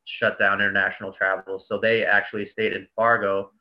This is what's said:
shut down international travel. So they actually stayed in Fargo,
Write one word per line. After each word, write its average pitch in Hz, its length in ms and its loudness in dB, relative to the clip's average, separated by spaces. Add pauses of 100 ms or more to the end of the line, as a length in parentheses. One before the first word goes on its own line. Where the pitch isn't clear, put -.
shut - 340 -2
down 101 220 2
international 98 520 -2
travel. 95 560 -4
So 104 100 -2
they 113 260 2
actually 101 460 0
stayed 110 220 -2
in 95 220 -8
Fargo, 104 680 2